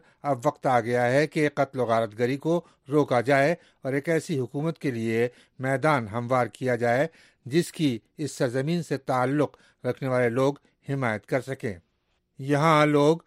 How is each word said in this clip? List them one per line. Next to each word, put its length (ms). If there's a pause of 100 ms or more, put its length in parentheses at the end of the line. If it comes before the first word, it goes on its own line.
(220)
اب 220
وقت 220
آ 140
گیا 300
ہے 160
کہ 280
قتل 260
و 40
غارت 340
گری 180
کو 240 (280)
روکا 320
جائے 340 (280)
اور 100
ایک 160
ایسی 300
حکومت 400
کے 120
لیے 380 (300)
میدان 500
ہموار 380
کیا 300
جائے 300 (400)
جس 260
کی 260 (200)
اس 140
سرزمین 500
سے 140
تعلق 600 (280)
رکھنے 240
والے 200
لوگ 260 (340)
حمایت 380
کر 140
سکیں۔ 340 (640)
یہاں 480
لوگ 400